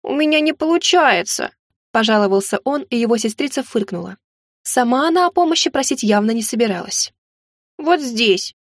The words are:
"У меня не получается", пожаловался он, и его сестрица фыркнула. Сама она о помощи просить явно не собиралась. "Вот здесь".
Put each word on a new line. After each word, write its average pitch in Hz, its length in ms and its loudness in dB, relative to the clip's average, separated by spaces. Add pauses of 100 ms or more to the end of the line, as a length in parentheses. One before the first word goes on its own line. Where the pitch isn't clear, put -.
"У - 120 -6
меня 302 260 2
не 311 120 0
получается", 311 1000 0 (420)
пожаловался 208 680 2
он, 277 260 -2
и 240 60 -2
его 233 220 0
сестрица 262 440 -4
фыркнула. 190 560 -6 (460)
Сама 254 420 2
она 349 200 2
о 349 40 0
помощи 330 400 0
просить 269 320 -2
явно 214 300 2
не 226 100 -2
собиралась. 214 720 -2 (640)
"Вот 311 220 0
здесь". 226 640 0